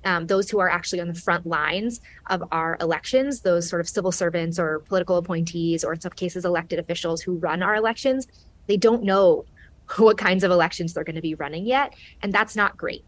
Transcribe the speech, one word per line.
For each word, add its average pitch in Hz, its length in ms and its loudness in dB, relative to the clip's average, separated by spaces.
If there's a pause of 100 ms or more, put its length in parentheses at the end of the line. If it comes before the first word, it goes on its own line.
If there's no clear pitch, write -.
Um, 175 220 0
those 196 240 0
who 208 100 0
are 180 100 4
actually 175 300 -2
on 170 80 -6
the 170 60 -6
front 175 320 -2
lines 165 540 -2 (280)
of 180 240 -2
our 165 280 -2
elections, 254 600 0
those 175 280 0
sort 170 120 -2
of 175 80 -4
civil 185 240 -2
servants 170 460 -2
or 156 220 -2
political 180 360 0
appointees, 165 680 -2
or 165 120 -4
in 165 60 -10
some 180 120 -10
cases 180 320 -6
elected 170 340 0
officials 170 440 -4
who 180 140 -4
run 165 260 -2
our 202 120 2
elections, 233 540 -2 (400)
they 202 80 2
don't 226 260 4
know 190 440 4 (240)
<laughs> - 260 -14
what 220 220 8
kinds 185 260 2
of 180 80 4
elections 170 400 2
they're 156 100 -6
gonna 165 200 -8
be 160 120 -4
running 156 320 -8
yet. 262 280 0 (280)
And 202 100 -4
that's 214 220 2
not 208 220 0
great. - 320 -8